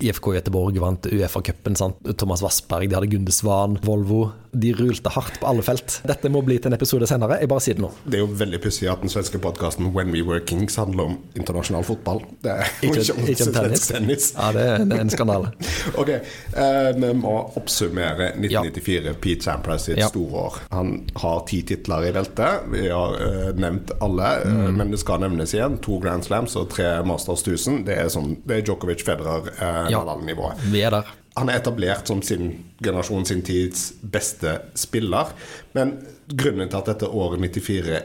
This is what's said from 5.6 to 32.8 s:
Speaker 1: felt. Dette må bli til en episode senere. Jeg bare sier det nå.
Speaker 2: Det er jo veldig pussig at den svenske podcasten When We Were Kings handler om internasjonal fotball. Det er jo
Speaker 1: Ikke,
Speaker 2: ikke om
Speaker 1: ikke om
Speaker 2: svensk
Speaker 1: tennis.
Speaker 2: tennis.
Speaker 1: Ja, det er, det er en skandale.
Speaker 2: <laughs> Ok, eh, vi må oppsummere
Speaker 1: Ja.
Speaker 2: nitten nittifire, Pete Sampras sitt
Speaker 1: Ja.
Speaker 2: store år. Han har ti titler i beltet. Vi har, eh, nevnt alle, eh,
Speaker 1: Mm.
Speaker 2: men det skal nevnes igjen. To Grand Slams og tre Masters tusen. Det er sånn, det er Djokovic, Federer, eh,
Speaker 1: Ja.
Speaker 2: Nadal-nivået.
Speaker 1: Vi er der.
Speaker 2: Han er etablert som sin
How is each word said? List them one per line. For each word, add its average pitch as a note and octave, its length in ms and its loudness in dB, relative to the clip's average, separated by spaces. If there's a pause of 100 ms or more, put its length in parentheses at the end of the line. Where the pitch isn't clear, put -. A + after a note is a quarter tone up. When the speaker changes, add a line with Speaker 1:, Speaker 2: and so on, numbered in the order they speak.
Speaker 1:
felt. - 460 -2
Dette C#3+ 240 0
må C#3+ 120 4
bli C3 160 4
til B2 140 2
en A2+ 60 2
episode B2+ 280 4
senere. A#2+ 320 2
Jeg C#3+ 120 2
bare C3+ 100 4
sier A#2+ 140 2
det G#2+ 100 0
nå. E2+ 60 -4 (180)
Speaker 2:
Det B2 60 0
er G2+ 100 2
jo G#2 80 0
veldig G2+ 300 -2
pussig G2 280 0
at F2+ 120 -2
den F#2+ 80 0
svenske G2 280 -2
podcasten F2 540 -2
When F#2 180 0
We E2 120 0
Were E2+ 180 0
Kings F2 360 -2
handler G2 280 0
om D#2 140 -4 (180)
internasjonal E2+ 480 -2
fotball. G#2+ 380 -2 (200)
Det G#2+ 80 0
er G2+ 140 0 (160)
jo - 80 2
Speaker 1:
Ikke, D3+ 140 4
Speaker 2:
ikke A2 100 2
om A#2+ 160 0
Speaker 1:
ikke B2 180 2
om G#2+ 60 2
Speaker 2:
svensk A#2 80 2
Speaker 1:
tennis. G2+ 280 2
Speaker 2:
tennis. C3 460 0
Speaker 1:
Ja, - 180 0
det A2 120 4
er, A#2 220 4
det - 100 4
er A2+ 80 2
en G#2+ 60 4
skandale. G#2+ 420 2 (220)
Speaker 2:
<laughs> - 260 -2
Ok, C#3 80 2
eh, C3+ 880 2
vi B2+ 160 2
må A2+ 220 2 (260)
oppsummere F2 720 0 (180)
Speaker 1:
Ja. G#2 140 2
Speaker 2:
nitten - 100 0
nittifire, E2+ 480 0
Pete E2+ 240 0
Sampras D#2 400 -2
sitt D#2+ 140 0
Speaker 1:
Ja. G#2 100 4
Speaker 2:
store E2+ 240 -2
år. - 260 -4 (140)
Han F#2 320 -2 (120)
har E2+ 280 0
ti F#2 180 -2
titler E2+ 460 -2
i F2+ 40 0
beltet. A2 600 0
Vi G2 160 0
har, F2+ 320 0
eh, F#2+ 320 0
nevnt F2+ 480 -2
alle, G2 400 2
eh, - 80 0
Speaker 1:
Mm. G2 280 2
Speaker 2:
men G2+ 140 2
det G#2 100 -2
skal F2 200 0
nevnes E2+ 320 0
igjen. B2 300 0
To G2 180 0
Grand F2 240 -2
Slams A#2 320 -2
og F2 140 -4
tre F2 340 0
Masters F2 380 -2
tusen. G#2 420 0
Det G2 140 -2
er E2 100 0
sånn, D2+ 280 -2 (100)
det A2+ 120 0
er G#2+ 40 0
Djokovic, F#2 400 -2
Federer, D#2+ 460 -2 (120)
eh, E2+ 300 0
Speaker 1:
Ja. - 140 2
Speaker 2:
Nadal-nivået. D#2+ 520 -6 (160)
Speaker 1:
Vi G2+ 100 4
er A2+ 80 4
der. G#2 140 0 (320)
Speaker 2:
Han B2+ 120 0
er B2 120 2
etablert G2+ 460 0
som G2 160 0
sin F2 420 -4 (180)